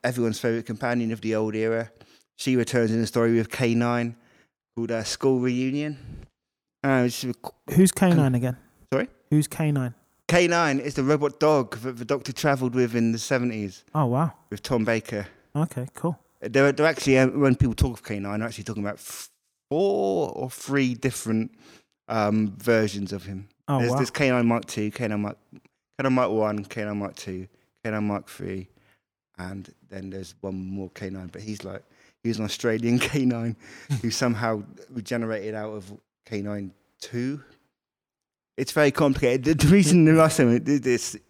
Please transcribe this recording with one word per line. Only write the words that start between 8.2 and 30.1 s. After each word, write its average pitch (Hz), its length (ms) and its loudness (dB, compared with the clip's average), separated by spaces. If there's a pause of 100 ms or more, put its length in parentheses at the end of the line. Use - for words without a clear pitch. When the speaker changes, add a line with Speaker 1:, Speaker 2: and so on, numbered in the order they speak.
Speaker 2:
again? 123 200 -2 (360)
Speaker 1:
Sorry? 135 160 0 (220)
Speaker 2:
Who's 151 180 4
K 151 240 -2
nine? 127 220 -2 (340)
Speaker 1:
K 175 180 6
nine 170 320 2
is 139 160 -6
the 143 80 0
robot 143 380 0
dog 147 380 4
that 123 180 -8
the 117 80 -10
Doctor 135 280 -4
travelled 131 440 0
with 123 180 2
in 117 160 2
the 113 80 -2
seventies. 113 680 -4 (100)
Speaker 2:
Oh, 156 120 2
wow. 131 280 0 (160)
Speaker 1:
With 104 120 -10
Tom 117 220 0
Baker. 110 420 -2 (300)
Speaker 2:
Okay, 135 380 -4
cool. 165 240 -6 (220)
Speaker 1:
There, 135 300 4
there 147 160 2
actually, 135 320 4
uh, 131 100 6
when 135 280 2
people 117 180 2
talk 127 200 -2
of - 100 -20
K 104 160 -6
nine, 101 180 -6
they're 113 100 -6
actually 107 160 -12
talking 107 200 -6
about 101 120 -6
f-, - 320 -16 (420)
four 196 600 0
or 131 200 -8
three 135 440 0
different, 113 580 -2 (540)
um, 107 520 0
versions 104 540 0
of 98 120 -10
him. 98 240 -12 (180)
Speaker 2:
Oh, 139 140 0
Speaker 1:
There's, 120 100 0
Speaker 2:
wow. 123 60 0
Speaker 1:
there's 135 140 0
K 139 200 0
nine 123 160 2
Mark 117 200 0
two, 104 260 -6
K 120 160 -6
nine 104 140 -4
Mark, 104 160 -8 (140)
K - 500 -16
nine 135 120 2
Mark 127 180 2
one, 107 320 0
K 104 200 -10
nine 104 140 -4
Mark 101 160 -6
two, 92 320 -12 (380)
K 113 60 -4
nine 107 140 -2
Mark 101 240 -4
three, 95 400 -10 (680)
and 92 340 -12 (160)
then 95 220 -12